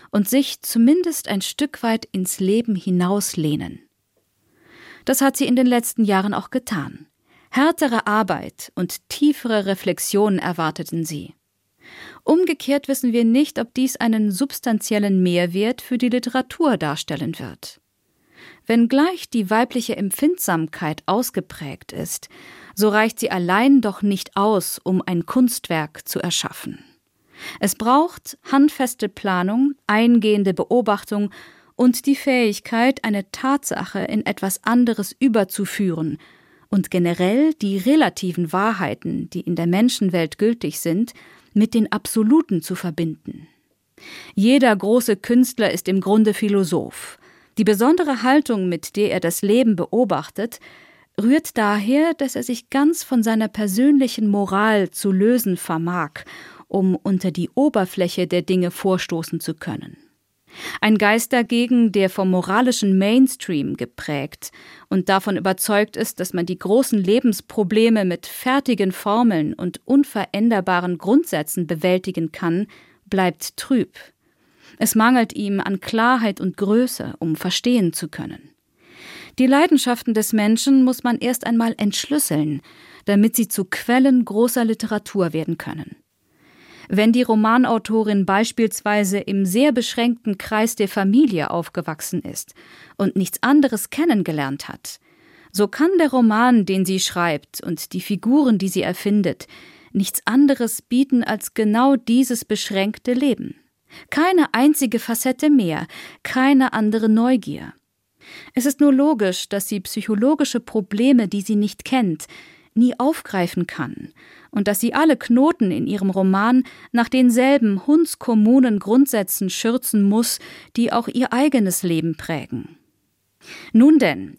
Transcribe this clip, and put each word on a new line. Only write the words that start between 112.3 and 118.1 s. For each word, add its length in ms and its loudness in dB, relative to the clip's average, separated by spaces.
nie 220 4
aufgreifen 680 -2
kann 460 -10
und 160 -2
dass 120 0
sie 140 -2
alle 240 4
Knoten 540 2
in 160 -4
ihrem 240 -2
Roman 520 2
nach 180 0
denselben 800 4
hundskommunen 920 4